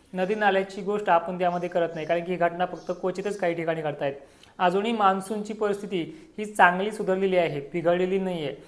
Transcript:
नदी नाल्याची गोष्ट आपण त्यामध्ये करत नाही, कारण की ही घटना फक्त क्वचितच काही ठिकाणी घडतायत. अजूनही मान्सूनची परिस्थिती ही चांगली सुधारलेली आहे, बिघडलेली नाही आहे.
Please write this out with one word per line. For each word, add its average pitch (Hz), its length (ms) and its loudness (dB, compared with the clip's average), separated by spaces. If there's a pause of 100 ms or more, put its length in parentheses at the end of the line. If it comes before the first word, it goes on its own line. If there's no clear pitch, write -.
(140)
नदी 185 220 0
नाल्याची 196 460 2
गोष्ट 202 280 -2
आपण 175 300 2
त्यामध्ये 175 300 0
करत 170 260 0
नाही, 156 120 -6
कारण 170 160 0
की 180 80 -4
ही 175 60 -2
घटना 170 280 0
फक्त 175 260 -6
क्वचितच 190 460 -4
काही 175 160 0
ठिकाणी 160 280 -4
घडतायत. 147 340 -4 (440)
अजूनही 190 320 2
मान्सूनची 208 640 0
परिस्थिती 196 840 -4
ही 214 80 -6
चांगली 196 460 4
सुधारलेली 190 460 0
आहे, 151 220 2
बिघडलेली 180 600 0
नाही 180 260 -4
आहे. 131 100 -6 (120)